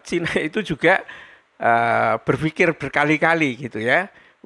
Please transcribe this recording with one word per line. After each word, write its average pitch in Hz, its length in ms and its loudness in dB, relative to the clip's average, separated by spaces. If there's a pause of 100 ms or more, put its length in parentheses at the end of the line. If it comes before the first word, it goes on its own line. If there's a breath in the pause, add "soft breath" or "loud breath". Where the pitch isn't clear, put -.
Cina 170 260 -4 (100)
<laughs> 156 80 -4
itu 214 140 -4
juga, 175 400 0 (560 loud breath)
eh, 117 640 2
berpikir 160 560 0
berkali-kali 147 800 0
gitu 113 240 -8
ya, 151 240 0 (400 soft breath)